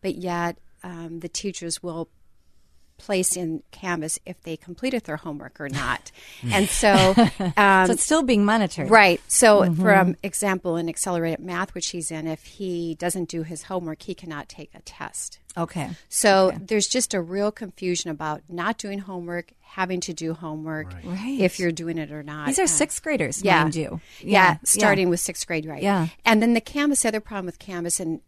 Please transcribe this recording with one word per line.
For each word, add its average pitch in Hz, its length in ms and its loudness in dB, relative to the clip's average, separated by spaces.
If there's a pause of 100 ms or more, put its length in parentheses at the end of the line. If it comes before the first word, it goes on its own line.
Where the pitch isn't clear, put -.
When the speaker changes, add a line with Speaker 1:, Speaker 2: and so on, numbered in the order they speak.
Speaker 1:
but 190 140 -4
yet, 175 420 -4 (240)
um, 170 380 -14
the 170 80 -10
teachers 170 540 -8
will 165 260 -8 (920)
place 185 380 -2
in 160 260 -4 (100)
Canvas 165 520 -6
if - 180 -16
they 160 140 -10
completed 233 480 -6
their 156 140 -8
homework - 420 -12
or 143 80 -8
not. 131 420 -4 (320)
Speaker 2:
<laughs> 120 80 -4
Speaker 1:
And 202 180 2
so, 196 460 6 (420)
um, 196 300 6
Speaker 2:
So 185 60 4
it's - 120 0
still 320 180 2
being 233 220 2
monitored. 202 440 0
Speaker 1:
Right. 202 400 8
So, 214 340 8
Speaker 2:
Mm-hmm. 175 200 2
Speaker 1:
for, 208 120 8
um, 185 280 4
example, 190 560 -2
in 170 100 -4
Accelerated 165 560 -4
Math, 180 300 -6
which - 140 -6
he's 170 220 -8
in, 160 160 -8
if 160 180 -6
he 170 500 -8
doesn't 175 340 -4
do 165 140 -6
his 160 220 -12
homework, 175 380 -8
he 190 120 -10
cannot 156 340 -12
take - 260 -18
a 165 60 -20
test. - 580 -14 (200)
Speaker 2:
Okay. 165 320 -6 (180)
Speaker 1:
So 190 400 4
Speaker 2:
Okay. - 100 -2 (100)
Speaker 1:
there's 208 180 0
just - 260 -2
a 196 80 0
real 196 320 -2
confusion 180 580 -6
about 151 380 -6
not 175 300 -4
doing 202 220 -10
homework, 175 600 -10
having 185 400 -6
to 175 140 -8
do 165 180 -6
homework, 156 640 -10
Speaker 3:
Right. 87 100 -16
Speaker 2:
Right. 220 360 -6
Speaker 1:
if 185 180 2
you're 175 140 0
doing 165 260 -6
it 151 120 -8
or 151 120 -12
not. 147 240 -10
Speaker 2:
These 277 140 0
are - 40 4
Speaker 1:
Uh, - 20 2 (160)
Speaker 2:
sixth - 200 -4
graders, 208 400 -4
Speaker 1:
yeah. 185 200 6
Speaker 2:
mind 156 140 0
you. 160 240 -6 (200)
Speaker 1:
Yeah, 190 320 6
Speaker 2:
Yeah, 160 120 -2
Speaker 1:
starting 202 440 2
Speaker 2:
yeah. - 20 2
Speaker 1:
with 175 100 0
sixth - 260 -8
grade, 156 200 -6
right. 147 160 -10
Speaker 2:
Yeah. 190 260 2 (160)
Speaker 1:
And 220 160 6
then 233 140 4
the 226 80 2
Canvas, 285 400 -2
the 240 60 2
other 214 120 -2
problem 202 260 -10
with 170 120 -12
Canvas 170 420 -6
in 165 280 -4